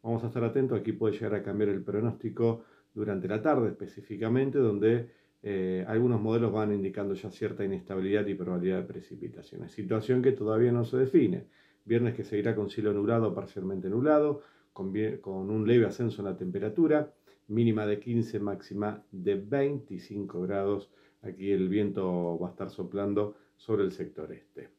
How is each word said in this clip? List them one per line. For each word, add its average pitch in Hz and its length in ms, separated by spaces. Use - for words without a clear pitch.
Vamos 117 200
a - 20
estar 117 160
atentos, 123 340
aquí 107 140
puede 104 220
llegar 107 200
a 101 80
cambiar 101 280
el 95 120
pronóstico 113 840
durante 101 360
la 107 120
tarde 131 280
específicamente, 113 880
donde, 117 520
eh, 92 460
algunos 113 320
modelos 113 320
van 104 220
indicando 98 400
ya 92 180
cierta 98 320
inestabilidad 98 640
y 98 80
probabilidad 90 440
de 92 40
precipitaciones, - 880
situación 110 500
que 131 120
todavía 110 400
no 120 100
se 123 140
define. 113 500
Viernes 117 300
que 107 100
seguirá 107 280
con 101 160
cielo 104 220
nublado, 104 420
parcialmente 95 560
nublado, 147 520
con 95 180
vie-, 107 300
con 95 280
un 107 160
leve 117 200
ascenso 110 360
en 101 40
la 92 100
temperatura, 110 800
mínima 107 380
de 104 160
quince, 113 400
máxima 104 680
de 98 260
veinticinco 104 1080
grados. 98 500
Aquí 95 300
el 92 180
viento 92 680
va 90 120
a - 20
estar 95 180
soplando 101 680
sobre 101 300
el 90 80
sector 78 400
este. - 340